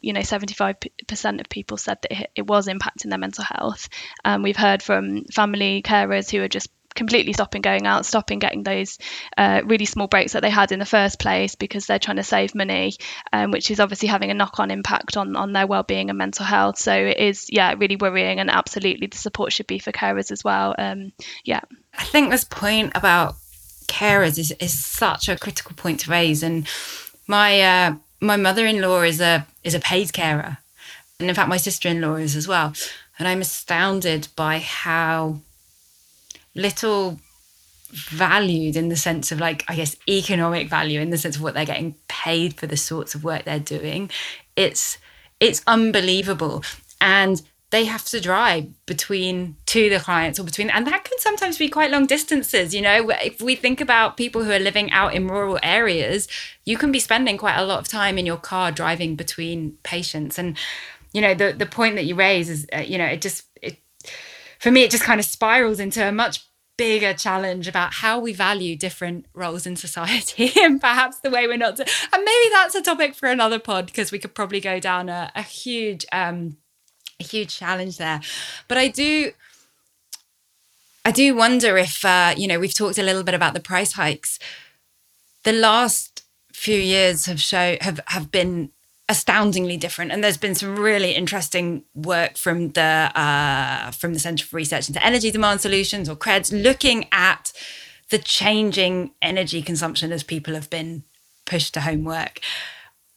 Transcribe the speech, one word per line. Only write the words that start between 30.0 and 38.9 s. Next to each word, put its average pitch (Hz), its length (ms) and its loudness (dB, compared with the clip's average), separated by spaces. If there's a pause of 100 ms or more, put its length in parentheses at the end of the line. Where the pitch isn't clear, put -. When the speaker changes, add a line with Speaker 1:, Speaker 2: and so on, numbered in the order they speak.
Speaker 2:
carer. 151 460 -2 (600)
And 175 80 -2
in 180 80 0
fact, 190 140 2
my 180 80 2
sister-in-law 170 580 -2
is 156 220 -2
as 151 100 -4
well. 160 260 2 (460)
And 175 80 -2
I'm 185 140 0
astounded 180 960 -2
by 156 220 0
how 160 840 -2 (1160)
little 196 600 0 (720)
valued 165 840 2
in 165 100 0
the 170 80 0